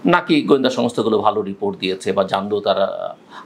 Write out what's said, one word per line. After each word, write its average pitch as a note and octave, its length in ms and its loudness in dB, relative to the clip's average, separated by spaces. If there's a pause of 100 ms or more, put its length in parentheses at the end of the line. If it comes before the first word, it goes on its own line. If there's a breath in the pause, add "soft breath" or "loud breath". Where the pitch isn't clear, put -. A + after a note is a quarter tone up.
নাকি E3+ 360 4
গোয়েন্দা C3 280 4
সংস্থাগুলো A2+ 500 0
ভালো G#2 220 2
রিপোর্ট G2 360 -6
দিয়েছে F#2+ 340 -4
বা G2 120 0
জানলো G2+ 360 -2
তারা G2 560 -2 (300 loud breath)